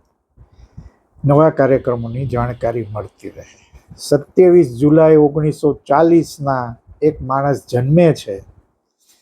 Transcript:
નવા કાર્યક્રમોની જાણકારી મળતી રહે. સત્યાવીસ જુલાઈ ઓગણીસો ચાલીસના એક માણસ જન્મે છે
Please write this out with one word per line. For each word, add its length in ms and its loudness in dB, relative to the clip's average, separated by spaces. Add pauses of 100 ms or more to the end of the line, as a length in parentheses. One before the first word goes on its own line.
(1300)
નવા 240 4
કાર્યક્રમોની 760 -2
જાણકારી 640 -6
મળતી 380 -14
રહે. 420 -20 (260)
સત્યાવીસ 800 2
જુલાઈ 400 4
ઓગણીસો 720 0
ચાલીસના 880 0 (260)
એક 200 -2
માણસ 480 -4
જન્મે 440 2
છે 300 -10 (800)